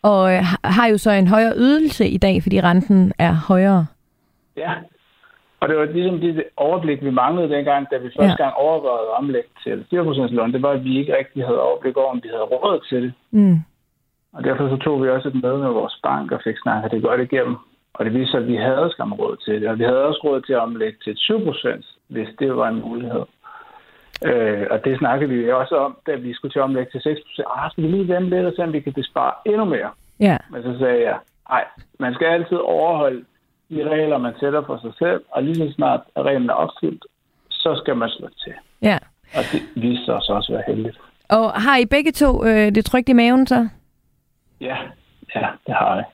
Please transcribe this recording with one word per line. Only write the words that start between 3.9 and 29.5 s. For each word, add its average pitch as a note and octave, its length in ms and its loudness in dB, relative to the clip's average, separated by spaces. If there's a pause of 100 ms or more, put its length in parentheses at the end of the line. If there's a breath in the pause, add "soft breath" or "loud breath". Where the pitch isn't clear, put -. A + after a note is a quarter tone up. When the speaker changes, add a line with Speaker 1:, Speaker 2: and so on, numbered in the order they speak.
Speaker 2:
Ja. E3 160 -4 (880 soft breath)
Og - 80 0
det D#3 80 2
var D3+ 80 2
ligesom E3+ 360 -2
det D#3+ 240 -2 (120)
overblik, D3+ 480 -2
vi C#3 60 -2
manglede D3 380 0
dengang, C#3+ 420 0
da C#3 60 -2
vi B2 120 -8 (100)
første - 60 4
Speaker 1:
Ja. F#3+ 100 4 (100)
Speaker 2:
gang C3+ 100 -2
overvejede C#3 460 0 (100)
at A2+ 80 -2
omlægge C3 300 -2 (160)
til A2 260 -6
fire F3 140 0
procent C3+ 260 -2
lån. A#2+ 220 0
Det C3 100 -2
var, C#3+ 80 2
at C3 140 -2
vi C3 140 0
ikke C#3+ 200 0
rigtig C3+ 280 -4
havde B2 140 0
overblik C3 360 0
over, C3+ 140 2
om B2 120 -6
vi A#2 60 -14
havde A2+ 140 -6
råd D#3 460 -2
til B2 140 -2
det. B2+ 100 -6 (180)
Speaker 1:
Mm. G3 280 4 (760)
Speaker 2:
Og D3+ 120 -12
derfor C3+ 240 0
så C3 80 0
tog C#3 260 -2
vi C3 60 2
også C3 200 0
et B2+ 140 -2
møde B2+ 160 0
med C3+ 100 -2
vores - 340 -4
bank D2 300 -2
og B2+ 120 -4
fik A2+ 180 -4
snakket A2 280 -2
det A2+ 120 -2
godt B2 180 2
igennem. B2 360 -2 (380)
Og G#2+ 100 -4
det A2 100 -2
viste B2+ 160 0
sig, B2+ 100 2
at A#2 60 -4
vi A#2+ 100 0
havde C3 360 0
skam G#2 200 -6
råd - 320 -4
til G#2+ 160 -2
det. G#2+ 80 -2
Og A2 100 -4
vi A#2 60 0
havde B2+ 180 2
også D3 220 0
råd C#3 160 0
til C3+ 120 -4
at A#2+ 80 2
omlægge A2+ 440 -4
til G#2+ 80 -6
et G#2+ 60 -10
syv G#3+ 260 0
procent, B2+ 400 -4 (240)
hvis A2 200 -6 (100)
det C3+ 180 0
var A#2 120 0
en A2+ 120 -4
mulighed. A#2 420 -6 (1000 loud breath)
Øh, A2 460 0
og A2 140 -2
det C3 140 0
snakkede C#3+ 320 0
vi A#2+ 200 0
også C3 260 0
om, C#3 200 0 (100)
da D3+ 80 -2
vi B2 200 -8
skulle - 180 -10
til D3 60 -2
at C#3 40 2
omlægge C3 300 -2
til B2+ 80 -8
seks D3+ 260 -2
procent. - 300 -8
"Ah, D3 140 -6
skal D#3+ 140 -4
vi D#3 40 0
lige F#3 200 0
vente F3+ 220 0
lidt F3+ 160 0
og E3+ 100 -2
se, F3 80 -4
om D#3+ 80 -4
vi D3 80 -2
kan C#3 120 -8
bespare C3 400 -2 (140)
endnu G#3+ 180 0